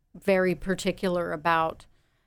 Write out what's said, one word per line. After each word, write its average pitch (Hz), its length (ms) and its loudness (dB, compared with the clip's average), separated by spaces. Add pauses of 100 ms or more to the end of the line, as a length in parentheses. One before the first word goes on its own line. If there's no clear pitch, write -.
(140)
very 185 400 2
particular 180 760 -2
about 160 540 0 (420)